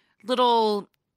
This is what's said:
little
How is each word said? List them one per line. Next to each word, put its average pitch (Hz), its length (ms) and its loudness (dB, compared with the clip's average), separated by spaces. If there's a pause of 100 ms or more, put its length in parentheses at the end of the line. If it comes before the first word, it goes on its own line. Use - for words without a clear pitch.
(240)
little 226 640 0 (300)